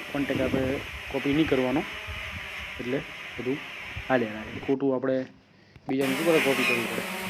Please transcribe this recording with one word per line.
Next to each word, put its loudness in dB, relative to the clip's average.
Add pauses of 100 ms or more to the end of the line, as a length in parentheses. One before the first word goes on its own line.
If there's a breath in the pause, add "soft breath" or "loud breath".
(120)
કોન્ટેક્ટ 0
આપણે 2 (320)
કોપી 0
નહીં 4
કરવાનો, 4 (1000)
એટલે -2 (400)
બધું 0 (520)
હાલ્યા 4
રાખે. -8
ખોટું 4
આપણે 0 (640 soft breath)
બીજાનું 2
શું 0
કરે 8
કોપી 4
કરવું 2
પડે? -2 (280)